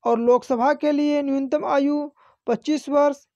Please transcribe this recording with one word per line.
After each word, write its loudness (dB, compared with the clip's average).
और 0
लोकसभा 2
के 0
लिए 0
न्यूनतम -2
आयु -2
पच्चीस -2
वर्ष। 0